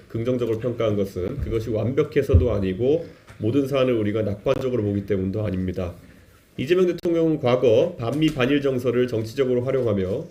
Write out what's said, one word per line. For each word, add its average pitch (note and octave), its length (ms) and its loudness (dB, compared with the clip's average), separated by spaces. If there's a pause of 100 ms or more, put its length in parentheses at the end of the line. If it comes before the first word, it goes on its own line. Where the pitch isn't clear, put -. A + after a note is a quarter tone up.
긍정적으로 A#2 500 -2
평가한 A2+ 380 -2
것은 G2 420 -4
그것이 A2 320 -4
완벽해서도 B2+ 840 2
아니고 G#2 540 0 (320)
모든 C3+ 280 0
사안을 C3 280 0
우리가 G#2+ 280 0
낙관적으로 B2 600 -2
보기 G2+ 240 0
때문도 G2 380 -2
아닙니다. F#2 500 -4 (640)
이재명 F3+ 280 2
대통령은 E3 520 0
과거 B2+ 600 4
반미 C#3 360 0
반일 C3+ 280 2
정서를 B2 460 0
정치적으로 A#2+ 540 0
활용하며 A#2 680 0